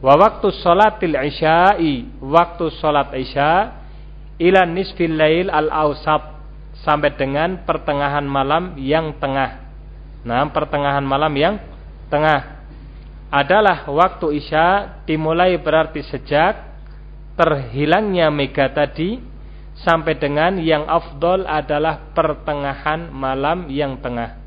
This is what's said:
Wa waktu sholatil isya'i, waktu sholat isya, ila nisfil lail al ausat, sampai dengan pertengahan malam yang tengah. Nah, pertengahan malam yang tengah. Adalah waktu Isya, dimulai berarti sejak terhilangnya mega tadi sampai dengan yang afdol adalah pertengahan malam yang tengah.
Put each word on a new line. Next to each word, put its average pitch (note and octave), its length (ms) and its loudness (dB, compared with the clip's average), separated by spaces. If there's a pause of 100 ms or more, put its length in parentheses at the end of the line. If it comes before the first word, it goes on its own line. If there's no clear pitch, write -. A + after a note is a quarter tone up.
Wa C3+ 80 8
waktu G3+ 480 4
sholatil F#3 560 4
isya'i, D#3 1040 2
waktu E3 560 2
sholat D3 400 2
isya, D3+ 560 0 (640)
ila F3+ 320 6
nisfil E3+ 480 -2
lail D#3+ 320 4
al D#3 240 0
ausat, D#3 640 0 (480)
sampai D3 320 0
dengan D3+ 480 -2
pertengahan C#3+ 640 -2
malam D3 480 -2
yang D3 400 -2
tengah. C3+ 480 -4 (560)
Nah, A#2+ 320 0
pertengahan C#3+ 480 2
malam C#3 320 2
yang E3 240 2 (560)
tengah. D3+ 460 2 (720)
Adalah E3 580 4
waktu D#3 540 0
Isya, E3+ 640 0
dimulai E3 560 2
berarti D#3 400 0
sejak D3 640 0 (720)
terhilangnya D#3+ 960 2
mega C#3 400 0
tadi E3 480 -2 (580)
sampai D#3+ 400 2
dengan D#3 400 2
yang D#3+ 300 2
afdol E3+ 580 0
adalah D3+ 640 -2
pertengahan D3+ 1000 -2
malam C#3 580 -2
yang C#3 320 -4
tengah. A#2+ 320 -6 (120)